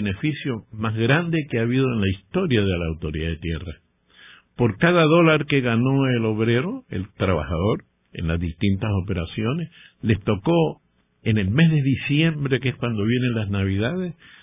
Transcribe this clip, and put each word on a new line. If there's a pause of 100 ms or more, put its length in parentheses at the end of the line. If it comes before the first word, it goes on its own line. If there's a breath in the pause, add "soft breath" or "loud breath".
beneficio
más
grande (100)
que
ha
habido
en
la
historia
de
la
autoridad
de
tierra. (840 loud breath)
Por
cada
dólar
que
ganó
el
obrero,
el
trabajador, (300)
en
las
distintas (120)
operaciones, (320 loud breath)
les
tocó (420)
en
el
mes
de
diciembre,
que
es
cuando
vienen
las
Navidades, (300 loud breath)